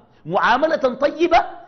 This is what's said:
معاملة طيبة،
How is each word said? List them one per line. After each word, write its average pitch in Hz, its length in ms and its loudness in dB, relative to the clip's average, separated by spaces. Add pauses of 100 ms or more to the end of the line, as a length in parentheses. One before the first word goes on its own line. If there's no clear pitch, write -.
(260)
معاملة 240 680 0
طيبة، 320 500 0 (220)